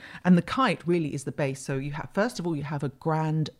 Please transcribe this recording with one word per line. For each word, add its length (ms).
And 140
the 40
kite 440
really 280
is 100
the 80
base. 300
So 160
you 140
have, 220
first 260
of 60
all, 100
you 80
have 200
a 60
grand, 600